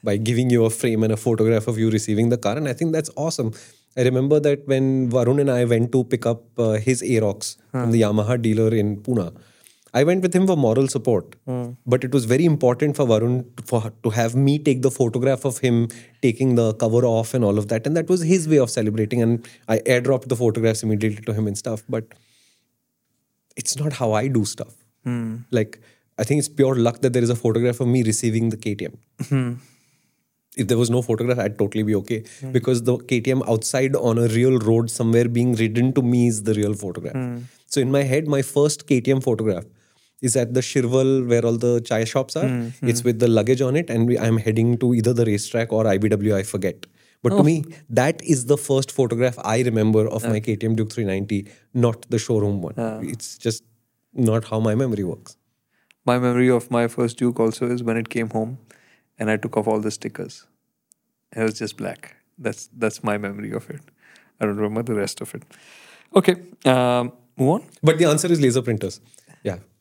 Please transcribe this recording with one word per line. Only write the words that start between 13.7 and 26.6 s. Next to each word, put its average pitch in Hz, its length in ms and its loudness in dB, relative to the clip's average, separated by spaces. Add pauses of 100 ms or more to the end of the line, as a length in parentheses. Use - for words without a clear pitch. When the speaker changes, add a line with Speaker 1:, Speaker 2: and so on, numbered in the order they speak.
Speaker 1:
to 117 80 0
have 117 260 -2
me 139 220 2
take 139 220 0
the 131 100 2
photograph 127 520 0
of 131 140 -4
him 117 320 2 (320)
taking 127 340 2
the 113 200 2
cover 117 300 2
off 113 280 0
and 127 100 2
all 101 140 2
of 101 100 -2
that. 110 180 -2
And 151 120 0
that 165 100 -2
was 180 140 0
his 165 260 2
way 156 120 6
of 120 100 2
celebrating. 110 520 -2
And 117 240 0 (220)
I 110 120 2
airdropped 127 500 0
the 123 80 0
photographs 113 460 0
immediately 107 420 -2
to 113 80 -4
him 107 140 -2
and 101 100 -6
stuff. 110 320 -8
But 110 160 -4 (1500)
it's - 200 -6
not 147 160 -2
how 117 200 0
I 110 140 0
do 117 180 0
stuff. - 280 -10 (300)
Speaker 2:
Hmm. 117 340 -6 (120)
Speaker 1:
Like, 110 300 -2 (380)
I 131 60 -2
think 143 160 0
it's - 100 -4
pure 135 260 2